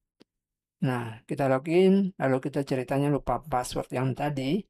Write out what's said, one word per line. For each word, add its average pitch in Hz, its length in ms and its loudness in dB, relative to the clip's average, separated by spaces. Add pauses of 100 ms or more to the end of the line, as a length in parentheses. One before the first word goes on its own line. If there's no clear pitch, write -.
(840)
Nah, 117 400 -4
kita 139 240 -2
login, 180 720 4
lalu 135 240 2
kita 139 240 -4
ceritanya 139 400 0
lupa 127 320 0
password 131 560 -4
yang 131 160 0
tadi. 143 480 -2 (100)